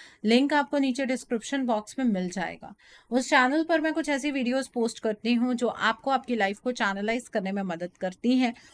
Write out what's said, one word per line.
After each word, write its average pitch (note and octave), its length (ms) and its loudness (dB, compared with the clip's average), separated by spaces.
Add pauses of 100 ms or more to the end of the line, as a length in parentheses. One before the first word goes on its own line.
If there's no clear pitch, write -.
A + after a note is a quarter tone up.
(240)
लिंक B3 280 4
आपको C#4+ 260 2
नीचे C4+ 280 0
डिस्क्रिप्शन B3 600 -4
बॉक्स G#3+ 320 -4
में C4 80 0
मिल F#3 240 0
जाएगा। E3+ 440 -8 (360)
उस B3 200 0
चैनल C#4+ 340 4
पर D#4+ 160 2
मैं D#4 140 0
कुछ D#4 140 -2
ऐसी C#4+ 220 0
वीडियोज़ C4 440 -2
पोस्ट A#3 240 -2
करती A3+ 360 -2
हूँ B3 200 2
जो A#3+ 140 0
आपको A3 420 -2
आपकी B3+ 260 0
लाइफ G3+ 220 0
को B3+ 140 -4
चैनलाइज A3 560 -2
करने F#3+ 240 -4
में G3+ 100 -2
मदद F3+ 280 -6 (100)
करती A#3 380 0
हैं A#3+ 160 2 (200)